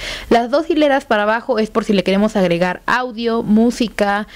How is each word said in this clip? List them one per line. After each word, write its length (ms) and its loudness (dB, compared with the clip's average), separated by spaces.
Las 220 2
dos 180 0
hileras 360 0
para 180 0
abajo 360 -2
es 100 0
por 160 -2
si 80 0
le 100 2
queremos 320 0
agregar 500 0
audio, 580 -2
música, 920 0